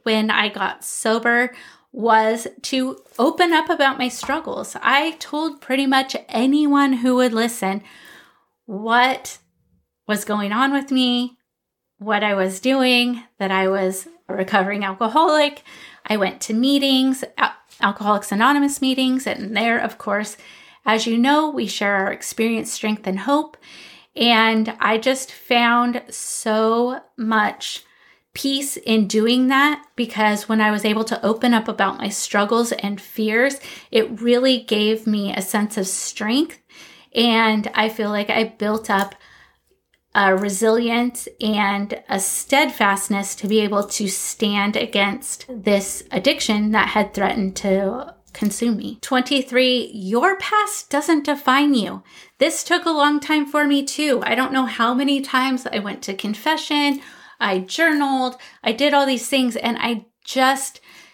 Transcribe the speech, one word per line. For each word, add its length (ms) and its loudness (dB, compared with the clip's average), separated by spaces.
when 260 2
I 180 2
got 360 -6
sober 680 0
was 560 2
to 400 -4
open 340 2
up 160 2
about 300 2
my 100 -2
struggles. 720 -6
I 380 2
told 420 -6
pretty 260 -2
much 300 0
anyone 640 2
who 240 2
would 160 2
listen 500 -2
what 720 -2
was 180 -2
going 280 -2
on 200 0
with 200 -2
me, 440 0
what 240 -2
I 120 0
was 260 -2
doing, 640 2
that 120 -2
I 160 2
was 400 0
a 60 -6
recovering 500 0
alcoholic. 800 2
I 100 0
went 260 -2
to 120 -4
meetings, 720 2
Al-, 200 0
Alcoholics 500 0
Anonymous 500 2
meetings, 460 0
and 300 -6
there, 220 0
of 200 -6
course, 380 -4
as 220 0
you 100 0
know, 320 4
we 160 -4
share 300 -2
our 160 0
experience, 600 -4
strength, 360 -4
and 100 -4
hope. 380 -2
And 640 2
I 180 2
just 320 -2
found 800 0
so 920 -2
much 680 -2
peace 420 -4
in 300 0
doing 420 2
that, 360 2
because 520 0
when 120 2
I 100 4
was 140 -2
able 200 2
to 200 -6
open 300 2
up 140 0
about 300 0
my 100 -4
struggles 640 0
and 280 -6
fears, 600 0
it 300 0
really 420 4
gave 440 0
me 280 -2
a 80 -4
sense 340 -2
of 100 -2
strength. 720 -2
And 600 2
I 140 2
feel 220 -4
like 200 -2
I 140 2
built 460 -4
up 240 0
a 200 4
resilience 920 0
and 680 -2
a 100 -2
steadfastness 1200 0
to 120 -6
be 120 4
able 240 0
to 240 -4
stand 680 -2
against 720 -4
this 640 -2
addiction 640 0
that 160 2
had 260 -2
threatened 420 -2
to 580 -2
consume 440 -2
me. 240 -8
Twenty-three, 920 0
your 440 0
past 520 -2
doesn't 360 2
define 500 2
you. 300 -4
This 240 0
took 220 0
a 60 0
long 280 4
time 260 2
for 220 0
me 180 2
too. 380 0
I 140 0
don't 160 -2
know 140 0
how 280 0
many 260 0
times 460 -2
I 140 -4
went 220 -8
to 120 -8
confession, 840 -2
I 180 0
journaled, 800 0
I 80 -2
did 240 2
all 120 4
these 200 -2
things, 300 0
and 240 -2
I 260 -4
just 560 0